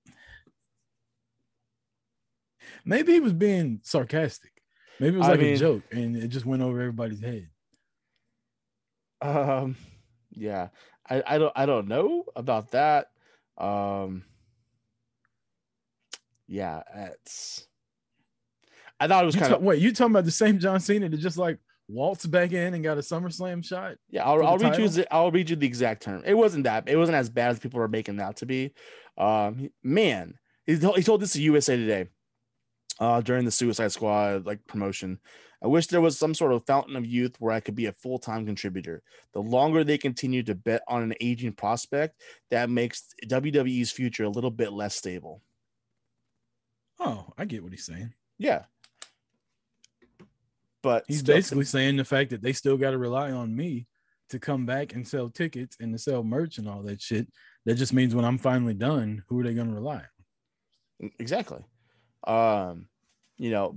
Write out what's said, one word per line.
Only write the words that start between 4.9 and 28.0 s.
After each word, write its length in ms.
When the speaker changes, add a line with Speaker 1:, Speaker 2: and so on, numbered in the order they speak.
Speaker 1:
Maybe 160
it 20
was 100
Speaker 2:
I 40
Speaker 1:
like 80
Speaker 2:
mean, 140
Speaker 1:
a 40
joke 240
and 240
it 120
just 180
went 160
over 180
everybody's 400
head. 280
Speaker 2:
Um, 560
yeah, 380
I, 180
I 120
don't, 180
I 100
don't 220
know 360
about 360
that. 380
Um, 680
yeah, 360
it's, 540
I 80
thought 160
it 20
was 80
Speaker 1:
You 80
Speaker 2:
kinda 140
Speaker 1:
ta-, 60
wait, 180
you 120
talking 200
about 120
the 60
same 280
John 220
Cena 280
that 100
just, 200
like, 200
waltzed 420
back 220
in 220
and 100
got 140
a 20
SummerSlam 640
shot 320
Speaker 2:
Yeah, 140
I'll, 120
Speaker 1:
for 60
the 60
Speaker 2:
I'll 100
read 60
you 60
Speaker 1:
title? 140
Speaker 2:
his, 260
I'll 200
read 200
you 60
the 100
exact 360
term. 220
It 100
wasn't 300
that, 240
it 80
wasn't 200
as 140
bad 200
as 80
people 220
are 80
making 280